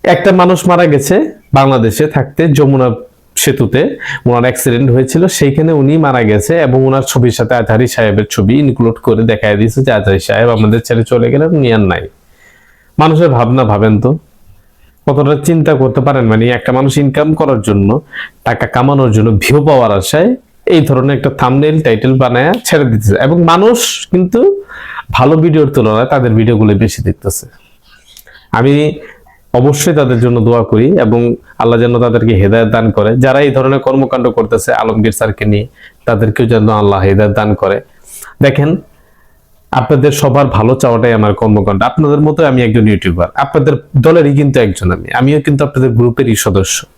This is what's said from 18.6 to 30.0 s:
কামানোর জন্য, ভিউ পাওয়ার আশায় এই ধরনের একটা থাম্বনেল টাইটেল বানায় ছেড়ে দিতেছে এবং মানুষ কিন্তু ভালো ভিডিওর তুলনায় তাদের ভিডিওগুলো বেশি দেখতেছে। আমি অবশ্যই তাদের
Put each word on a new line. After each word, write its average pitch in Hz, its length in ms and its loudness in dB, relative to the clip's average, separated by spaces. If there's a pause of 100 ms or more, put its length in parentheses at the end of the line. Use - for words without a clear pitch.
কামানোর 131 440 0
জন্য, 107 300 2
ভিউ 143 260 0
পাওয়ার 127 240 2
আশায় 156 440 0 (300)
এই 165 160 2
ধরনের 135 360 0
একটা 139 120 -2
থাম্বনেল 143 520 0
টাইটেল 131 380 0
বানায় 127 340 0 (120)
ছেড়ে 147 200 0
দিতেছে 107 360 0
এবং 170 220 2
মানুষ 202 680 0
কিন্তু 226 520 0 (480)
ভালো 139 240 2
ভিডিওর 156 340 2
তুলনায় 110 360 0
তাদের 131 280 0
ভিডিওগুলো 110 400 2
বেশি 110 300 -2
দেখতেছে। - 440 -6 (1040)
আমি 143 480 0 (540)
অবশ্যই 143 420 0
তাদের 127 240 0